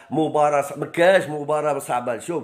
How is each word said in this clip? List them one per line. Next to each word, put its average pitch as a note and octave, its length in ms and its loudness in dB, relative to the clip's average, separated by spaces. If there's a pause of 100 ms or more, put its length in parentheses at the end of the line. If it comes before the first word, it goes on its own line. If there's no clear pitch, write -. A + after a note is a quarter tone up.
مباراة D3 520 2
صع-، - 160 -10
ما D3 80 -6
كاش E3+ 440 4
مباراة D3 500 -2
صعبة. A#2+ 400 -4
شوف، D#3+ 240 -6